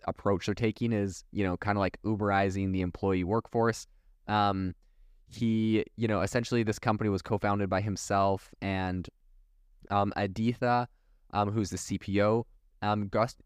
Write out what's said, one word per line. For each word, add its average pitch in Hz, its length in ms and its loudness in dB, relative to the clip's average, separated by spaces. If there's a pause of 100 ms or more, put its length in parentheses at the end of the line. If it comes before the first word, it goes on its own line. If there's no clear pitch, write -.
approach 98 380 -2
they're 101 100 -2
taking 113 360 0
is, 101 380 -2
you 101 140 -2
know, 90 120 0
kind 104 220 0
of - 20 2
like 92 240 0
Uberizing 98 680 0
the 92 80 0
employee 92 420 0
workforce. 113 640 0 (400)
Um, 101 480 0 (540)
he, 110 560 0 (120)
you 113 120 -2
know, 101 140 2
essentially 117 420 0
this 107 160 -2
company 110 300 0
was 98 120 0
co-founded 101 480 0
by 95 100 2
himself 98 680 0 (100)
and, 92 480 -4 (840)
um, 101 240 2
Aditha, 117 680 0 (460)
um, 104 180 0
who's 104 200 0
the 92 80 -6
C 98 200 -6
P 98 220 0
O. 110 260 2 (360)
Um, 104 260 0
Gus-, 113 380 0